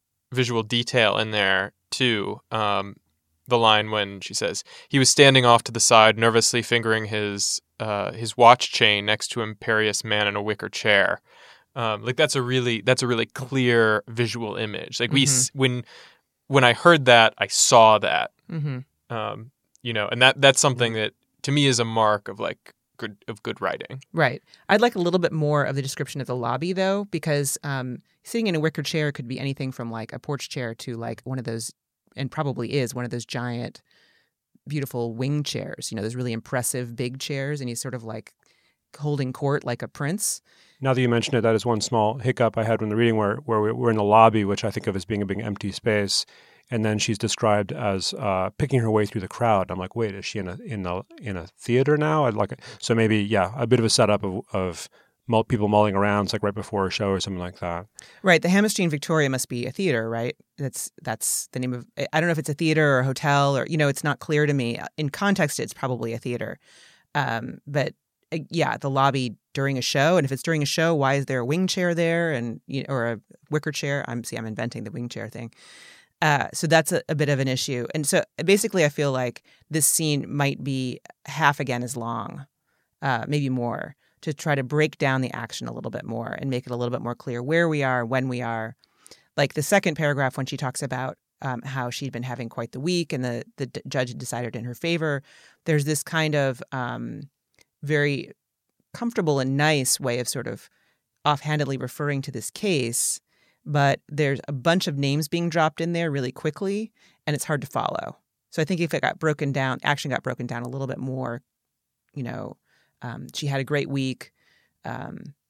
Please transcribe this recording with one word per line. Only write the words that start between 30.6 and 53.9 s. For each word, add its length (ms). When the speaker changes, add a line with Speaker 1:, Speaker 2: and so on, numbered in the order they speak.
Speaker 2:
to, 200
like, 300
one 140
of 80
those, 260
and 140
probably 440
is 200
one 120
of 40
those 140
giant, 560
beautiful 460
wing 280
chairs, 480
you 60
know, 60
those 140
really 180
impressive 600
big 240
chairs, 440
and 80
he's 100
sort 140
of, 100
like, 300
holding 340
court 320
like 160
a 80
prince. 540
Speaker 3:
Now 140
that 80
you 80
mention 260
it, 60
that 140
is 100
one 160
small 380
hiccup 400
I 60
had 180
when 80
the 60
reading 200
where, 200
where 240
we, 120
we're 180
in 60
the 80
lobby, 400
which 200
I 60
think 160
of 80
as 120
being 160
a 40
big 140
empty 320
space. 540
And 140
then 140
she's 180
described 560
as, 460
uh, 400
picking 220
her 100
way 160
through 160
the 60
crowd. 420
I'm 80
like, 180
"Wait, 180
is 120
she 120
in 100
a, 160
in 200
a, 180
in 160
a 100
theater 380
now?" 300
I'd 80
like, 180
so 140
maybe, 280
yeah, 340
a 100
bit 120
of 60
a 60